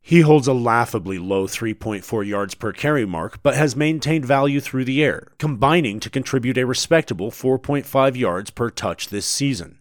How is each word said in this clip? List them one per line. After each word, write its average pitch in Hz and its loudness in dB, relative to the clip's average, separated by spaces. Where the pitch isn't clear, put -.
He 170 6
holds 151 6
a 135 2
laughably 117 0
low 95 0
three 110 -4
point 104 -6
four 107 -4
yards 101 -6
per 107 -6
carry 143 0
mark, 87 -6
but 139 4
has 139 0
maintained 156 0
value 139 2
through 131 -4
the 135 0
air, 113 -2
combining 139 2
to 107 -12
contribute 127 -2
a 127 0
respectable 123 0
four 131 0
point 143 -4
five 135 2
yards 101 -2
per 120 -4
touch - -6
this 101 -6
season. 127 -4